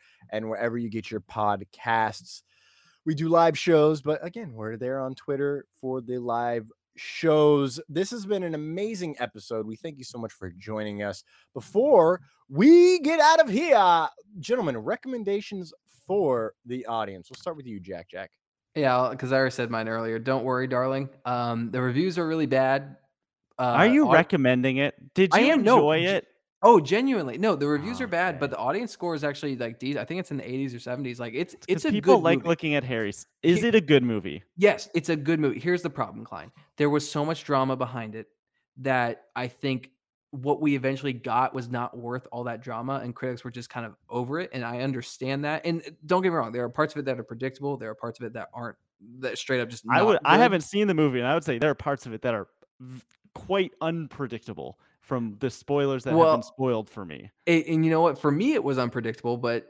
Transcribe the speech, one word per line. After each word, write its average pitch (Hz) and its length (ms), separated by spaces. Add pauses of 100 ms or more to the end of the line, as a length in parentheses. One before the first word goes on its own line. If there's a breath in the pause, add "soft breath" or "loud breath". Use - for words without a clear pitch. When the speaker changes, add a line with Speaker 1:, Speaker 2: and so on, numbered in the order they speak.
(300 soft breath)
Speaker 1:
and 110 200
wherever 113 260
you 117 140
get 110 200
your 107 100
podcasts. 107 1200 (640 soft breath)
We 156 80
do 160 140
live 165 300
shows, 156 440
but 151 220
again, 180 280
we're 110 240
there 127 240
on 131 140
Twitter 143 520 (140)
for 131 220
the 123 160
live 120 520 (260)
shows. 151 920
This 165 220
has 226 160
been 196 160
an 165 120
amazing 170 640
episode. 110 480
We 110 100
thank 156 220
you 127 60
so 123 140
much 113 140
for 95 180
joining 104 520
us. 101 220 (300 soft breath)
Before 185 640 (300 soft breath)
we 339 500
get 311 200
out 320 200
of 302 80
here, 196 600 (300)
gentlemen, 170 380
recommendations 202 960 (340)
for 135 460 (140)
the 123 200
audience. 104 440
We'll 131 100
start 170 160
with 139 100
you, 104 140
Jack 87 300
Jack. 90 200 (440)
Speaker 2:
Yeah, 127 440
'cause 131 140
I 135 60
already 131 140
said 120 180
mine 113 180
earlier. 113 300
Don't 123 260
worry, 127 220
darling. 131 420 (160)
Um, 120 460
the 127 100
reviews 151 380
are 170 80
really 160 200
bad. 135 500 (600)
Uh, 127 40
Speaker 3:
Are 127 240
you 269 220
Speaker 2:
au- - 40
Speaker 3:
recommending 131 640
it? - 360
Did 185 180
Speaker 2:
I 202 80
Speaker 3:
you 269 120
Speaker 2:
am, 302 100
no, 240 140
Speaker 3:
enjoy 156 240
Speaker 2:
j-, 175 60 (100)
Speaker 3:
it? - 120 (380)
Speaker 2:
Oh, 226 140
genuinely. 175 580
No, 202 180
the 143 120
reviews 170 320
are 254 40
Speaker 3:
Oh, 226 40
Speaker 2:
bad, 170 320
but 143 60
Speaker 3:
okay. 123 60
Speaker 2:
the - 60
audience 175 320
score 175 240
is 143 80
actually, 143 320
like, 117 240
de-, 135 200
I 107 80
think 175 140
it's 175 100
in 147 80
the 101 120
eighties 131 240
or 120 40
seventies. 127 420
Like, 117 140
it's, 165 200
Speaker 3:
It's - 120
'cause 185 100
Speaker 2:
it's - 80
a 311 60
Speaker 3:
people 202 260
Speaker 2:
good 170 80
Speaker 3:
like 165 140
Speaker 2:
movie. 120 100
Speaker 3:
looking 160 260
at 135 100
Harry's. 113 420 (160)
Is 165 180
Speaker 2:
He- 233 80
Speaker 3:
it 220 60
a 220 80
good 143 200
movie? 101 400 (140)
Speaker 2:
Yes, 190 380
it's 170 160
a 160 60
good 156 240
movie. 147 200
Here's 175 220
the 165 80
problem, 113 340
Klein. 82 260 (280 soft breath)
There 147 120
was 147 180
so 147 160
much 156 200
drama 131 320
behind 117 380
it 110 140 (500)
that 127 480 (100)
I 123 120
think 131 420 (400)
what 139 320
we 147 120
eventually 135 380
got 123 420
was 123 140
not 120 280
worth 120 360
all 120 120
that 117 180
drama, 123 320 (100)
and 123 100
critics 127 300
were 123 80
just 120 180
kind 120 160
of 104 80 (140)
over 123 320
it, 185 140
and 127 100
I 120 160
understand 131 640
that. 151 220
And, 170 200
uh, 147 40 (160)
don't 185 160
get 185 80
me 170 60
wrong, 117 140
there 120 140
are 117 60
parts 151 240
of 151 60
it 135 40
that 127 160
are 110 40
predictable. 131 520
There 113 140
are 110 40
parts 117 260
of 120 60
it 110 60
that 113 220
aren't, 117 220 (440)
that 127 180
straight 127 220
up 117 80
just 117 200
Speaker 3:
I 127 100
Speaker 2:
not 196 80
Speaker 3:
would, 202 180
I 160 120
Speaker 2:
good. 220 60
Speaker 3:
haven't 196 200
seen 202 260
the 185 60
movie, 147 260
and 123 80
I 147 60
would 165 100
say 131 140
there 147 120
are 135 60
parts 139 300
of 117 80
it 110 80
that 120 120
are 101 140 (320)
v-, 127 220 (320)
quite 190 380 (100)
unpredictable 123 960 (220)
from 117 360
the 131 120
spoilers 139 520
that - 80
have 160 80
Speaker 2:
Well, 160 200
Speaker 3:
been 113 40
spoiled 120 480
for 104 140
me. 76 260 (160)
Speaker 2:
a-, 165 160 (100)
and 160 120
you 160 80
know 160 80
what? 160 180
For - 140
me, 226 220
it - 100
was 135 140
unpredictable, 120 580
but 117 340